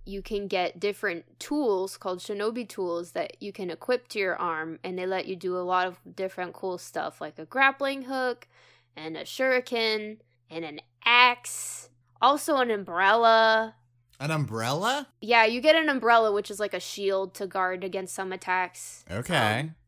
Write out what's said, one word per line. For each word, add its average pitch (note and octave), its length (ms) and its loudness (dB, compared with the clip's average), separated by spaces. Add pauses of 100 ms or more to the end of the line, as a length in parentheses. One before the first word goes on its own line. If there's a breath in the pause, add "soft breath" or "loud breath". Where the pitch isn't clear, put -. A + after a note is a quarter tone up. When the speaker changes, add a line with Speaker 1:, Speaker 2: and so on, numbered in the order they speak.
Speaker 1:
you G3 160 -10
can G3+ 240 -6
get F3+ 320 -2
different G3 460 -4 (160)
tools G#3 560 0
called F#3 240 -6
shinobi G#3+ 480 -6
tools F3 440 -6
that - 300 -6
you G3+ 100 -10
can F#3 160 -8
equip B3 420 -4
to G#3+ 100 -4
your F#3+ 160 0
arm, D#3+ 480 -6
and F3+ 120 -8
they F#3 100 -6
let F#3+ 200 -2
you F#3+ 80 -6
do F3+ 220 -4
a F3+ 100 -4
lot F3+ 220 0
of F3+ 100 -10 (160)
different F#3 380 -8
cool F3+ 260 -6
stuff, - 420 -8
like D3+ 200 -12
a D#3+ 60 -12
grappling C4+ 560 0
hook, B3+ 440 -4 (500 soft breath)
and D#3+ 200 -10
a D#3 80 -10
shuriken, A3+ 960 -2 (300)
and E3 160 -10
an D3+ 140 -12 (260)
axe, - 840 4 (340)
also C#4+ 360 4
an B3 120 2
umbrella. A3 1040 4 (460)
Speaker 2:
An C#3+ 100 -2
umbrella? D3+ 800 0 (120)
Speaker 1:
Yeah, A3+ 260 4
you A#3+ 140 0
get D#4 140 6
an D#4+ 140 4
umbrella, A#3 420 4
which G3+ 180 -2
is G3+ 120 -8
like G#3 140 -4
a F3+ 40 -4
shield F#3+ 560 -4
to G3+ 140 -8
guard F#3 340 -2
against F#3 320 -8
some F#3+ 180 -6
attacks. F#3 760 -4
Speaker 2:
Okay. A#2 520 0
Speaker 1:
Um, D#3+ 120 -8 (140)